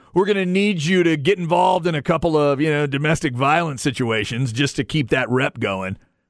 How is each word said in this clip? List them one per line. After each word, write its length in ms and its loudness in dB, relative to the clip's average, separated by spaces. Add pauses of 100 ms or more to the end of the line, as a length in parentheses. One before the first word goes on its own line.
(140)
We're 120 4
gonna 200 0
need 380 0
you 180 2
to 160 2
get 220 0
involved 480 2
in 80 -2
a 80 -6
couple 340 0
of, 240 2
you 80 2
know, 160 0
domestic 480 -2
violence 480 0
situations 720 -2
just 220 0
to 80 -2
keep 260 -2
that 180 0
rep 320 -2
going. 380 -4 (320)